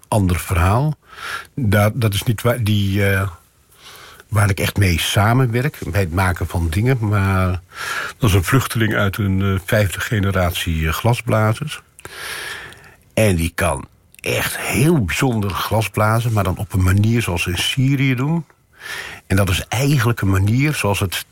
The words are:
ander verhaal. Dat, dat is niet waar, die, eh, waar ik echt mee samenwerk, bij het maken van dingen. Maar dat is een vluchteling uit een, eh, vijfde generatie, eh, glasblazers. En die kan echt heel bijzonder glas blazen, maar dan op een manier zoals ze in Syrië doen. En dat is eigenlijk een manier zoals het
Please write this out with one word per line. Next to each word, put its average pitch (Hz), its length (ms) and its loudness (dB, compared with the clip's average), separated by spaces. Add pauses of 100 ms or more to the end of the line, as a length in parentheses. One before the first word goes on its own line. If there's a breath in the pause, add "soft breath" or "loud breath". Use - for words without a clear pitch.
ander 92 300 2
verhaal. 104 560 0 (600 loud breath)
Dat, 107 400 2
dat 113 200 0
is 101 80 -2
niet 110 200 -2
waar, 120 220 0
die, 101 460 2
eh, 98 180 0 (1000 loud breath)
waar 101 220 2
ik 95 100 0
echt 82 160 -2
mee 90 220 2
samenwerk, 123 800 0 (120)
bij 98 100 0
het 82 120 -2
maken 90 340 0
van 82 220 -2
dingen. 117 320 2
Maar 95 600 0 (580 loud breath)
dat 120 120 2
is 87 40 2
een 98 100 4
vluchteling 113 500 0
uit 104 220 0
een, 95 260 0
eh, 95 220 0
vijfde 107 360 0
generatie, 90 840 0
eh, 80 60 0
glasblazers. 113 880 0 (1300 loud breath)
En 104 220 4
die 82 180 -2
kan 73 300 -2 (360)
echt - 380 -4
heel 131 460 2
bijzonder 107 460 -2
glas 107 380 -2
blazen, 110 440 0
maar 101 120 0
dan 92 120 -2
op - 160 -6
een 92 100 2
manier 104 400 4
zoals 87 200 -2
ze 92 80 -4
in 90 80 -4
Syrië 135 560 0
doen. 151 300 -2 (840 loud breath)
En 95 100 0
dat 98 120 2
is - 200 -2
eigenlijk 123 520 2
een 95 100 0
manier 117 440 2
zoals 101 260 0
het 95 300 -4